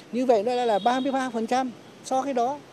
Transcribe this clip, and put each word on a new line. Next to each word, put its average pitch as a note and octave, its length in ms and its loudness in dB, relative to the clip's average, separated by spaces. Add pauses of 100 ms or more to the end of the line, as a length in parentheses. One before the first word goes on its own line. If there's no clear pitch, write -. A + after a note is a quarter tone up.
(160)
Như B3+ 100 0
vậy A3+ 180 6
nó B3 120 0
đã B3 100 0
là G#3 140 2
ba A#3+ 200 2
mươi C4 120 0
ba C4 180 -2
phần A3+ 180 -4
trăm B3+ 240 0 (320)
so C4 200 0
cái C#4 100 -4
đó. B3 260 0 (140)